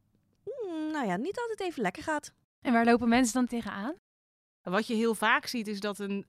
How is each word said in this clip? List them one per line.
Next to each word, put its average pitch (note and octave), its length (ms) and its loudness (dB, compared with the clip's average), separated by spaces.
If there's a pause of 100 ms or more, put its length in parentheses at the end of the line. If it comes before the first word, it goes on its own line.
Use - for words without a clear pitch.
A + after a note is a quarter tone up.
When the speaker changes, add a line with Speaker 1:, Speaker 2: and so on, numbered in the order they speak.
(440)
Speaker 1:
mm, F4 480 -6
nou C#4+ 160 -2
ja, F3+ 80 0
niet D4+ 240 -4
altijd A4+ 200 -4
even F4+ 220 -4
lekker C#4+ 220 -2
gaat. D4+ 300 -4 (280)
Speaker 2:
En - 120 0
waar A#3 120 4
lopen A#3 240 6
mensen A#3 240 4
dan B3+ 140 2
tegenaan? G#3 460 -6 (680)
Speaker 3:
Wat F#3+ 260 0
je A#3+ 80 0
heel A3+ 200 2
vaak A#3+ 300 2
ziet A3+ 220 -4
is G#3 120 -4
dat G#3 200 -4
een G3+ 300 -4